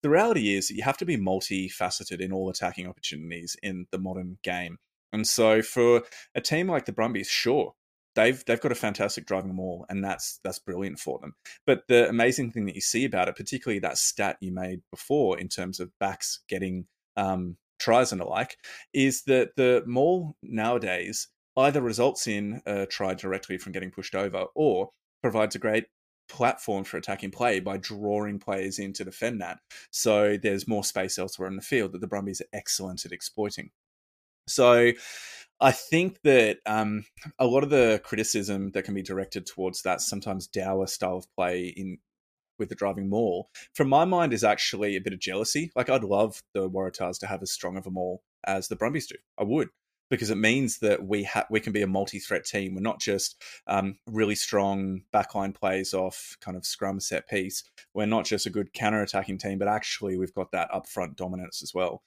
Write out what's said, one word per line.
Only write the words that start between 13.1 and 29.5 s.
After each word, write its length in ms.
it, 60
particularly 440
that 200
stat 420
you 100
made 380
before 480
in 120
terms 300
of 200
backs 400
getting, 380
um, 420
tries 320
and 100
the 40
like, 320
is 300
that 340
the 280
maul 580
nowadays 840
either 240
results 460
in 380
a 200
try 280
directly 440
from 140
getting 200
pushed 240
over 300
or 340
provides 320
a 40
great 260
platform 560
for 120
attacking 340
play 280
by 180
drawing 600
players 400
in 140
to 100
defend 380
that. 180